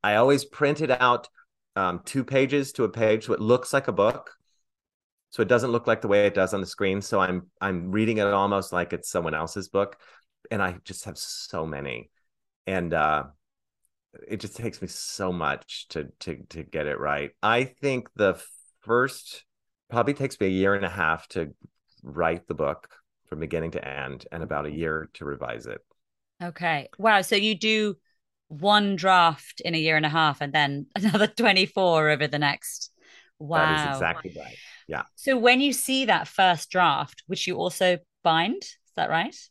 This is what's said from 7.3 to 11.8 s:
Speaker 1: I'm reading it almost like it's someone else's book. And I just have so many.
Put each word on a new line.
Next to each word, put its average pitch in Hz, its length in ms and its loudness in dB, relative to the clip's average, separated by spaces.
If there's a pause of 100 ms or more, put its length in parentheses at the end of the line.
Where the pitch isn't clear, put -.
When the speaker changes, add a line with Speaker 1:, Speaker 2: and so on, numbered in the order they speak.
Speaker 1:
I'm 92 320 -4
reading 110 280 0
it 101 80 2
almost 101 440 0
like 87 220 -2
it's - 160 -8
someone 82 240 -2
else's 82 340 -6
book. 101 320 -2 (500)
And 104 120 -4
I 92 240 -2
just - 200 -14
have 85 120 -14
so - 480 -8
many. 69 440 -10 (580)